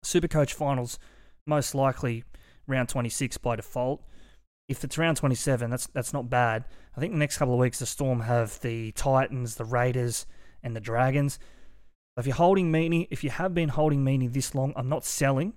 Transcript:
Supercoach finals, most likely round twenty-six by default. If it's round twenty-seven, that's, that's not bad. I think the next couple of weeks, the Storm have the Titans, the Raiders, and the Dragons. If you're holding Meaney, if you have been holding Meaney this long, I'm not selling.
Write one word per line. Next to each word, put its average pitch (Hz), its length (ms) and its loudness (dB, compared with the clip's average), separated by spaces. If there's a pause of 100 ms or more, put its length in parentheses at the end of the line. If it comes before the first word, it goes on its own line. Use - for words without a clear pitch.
Supercoach 151 480 2
finals, 131 460 -2 (480)
most 147 260 0
likely 131 520 0 (420)
round 131 220 0
twenty-six 120 500 -2
by 120 160 0
default. 127 480 -4 (680)
If 135 140 -4
it's 147 160 -4
round 165 200 4
twenty-seven, 123 520 2
that's, 127 160 -4
that's - 260 -6
not 123 160 -4
bad. 120 360 2 (320)
I - 40 -6
think 190 120 -2
the 165 60 0
next 147 200 0
couple 127 160 2
of 123 60 4
weeks, 127 180 2
the 127 80 -6
Storm 131 360 0
have 117 380 0
the 113 320 -6
Titans, 131 640 0
the 113 100 -6
Raiders, 123 600 0 (380)
and 117 100 -6
the 110 60 -6
Dragons. 131 580 2 (760)
If 120 100 -4
you're 135 80 0
holding 180 380 6
Meaney, 165 400 2
if 135 100 -4
you 147 80 0
have 185 240 -2
been 165 140 2
holding 147 360 2
Meaney 131 260 2
this 127 220 -2
long, 135 220 0
I'm 127 140 -4
not 151 160 -2
selling. 139 520 0